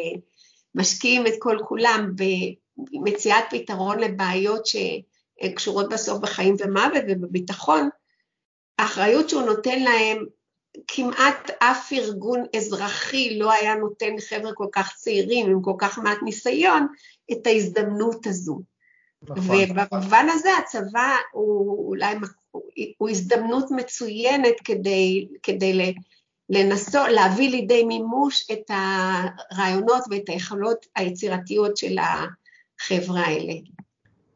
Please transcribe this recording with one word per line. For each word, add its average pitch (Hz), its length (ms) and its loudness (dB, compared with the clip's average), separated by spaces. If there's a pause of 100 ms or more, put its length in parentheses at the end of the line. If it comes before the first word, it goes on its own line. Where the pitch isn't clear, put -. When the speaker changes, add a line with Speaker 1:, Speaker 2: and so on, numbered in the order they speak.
(760)
Speaker 1:
ומשקיעים 240 520 0
את 220 120 2
כל 220 200 0 (100)
כולם 220 440 0 (640)
במציאת 208 720 0
פתרון 202 480 -4
לבעיות 196 680 -2
שהן - 880 -6
קשורות 202 340 -2
בסוף 208 300 -4
בחיים 196 400 2
ומוות 208 500 2
ובביטחון, 190 800 0 (920)
האחריות 220 500 2
שהוא 277 140 0
נותן 247 400 0
להם, 220 420 2 (640)
כמעט 262 720 0
אף 262 340 2
ארגון 220 520 -2 (120)
אזרחי 208 800 -2
לא 220 140 4
היה 214 220 4
נותן 214 420 -4
לחבר'ה 214 380 -8
כל 202 180 -6
כך 190 240 -2
צעירים, 214 540 0
עם 190 120 4
כל 190 160 -2
כך 202 200 -2
מעט 208 240 0
ניסיון, 285 640 2 (460)
את 226 140 -6
ההזדמנות 214 800 0
הזו. 175 340 -6 (600)
Speaker 2:
נכון. 185 340 0
Speaker 1:
ובמובן 196 720 4
הזה 330 280 4
הצבא 269 580 0 (160)
הוא 208 560 0
אולי 196 260 -2
מק-, 208 200 -8 (160)
הוא, - 120 -12 (360)
הוא 220 120 0
הזדמנות 226 600 0
מצוינת 247 840 0 (100)
כדי, 190 640 0 (140)
כדי 190 300 0
ל-, 185 200 0 (560)
לנסות, 196 640 2
להביא 214 400 4
לידי 233 340 4
מימוש 226 680 0
את 214 180 -8
הרעיונות 190 1400 0
ואת 202 180 -4
היכולות 202 580 -4 (100)
היצירתיות 190 800 -2
של 190 220 -4
החבר'ה 175 1200 -4
האלה. 165 320 -2 (840)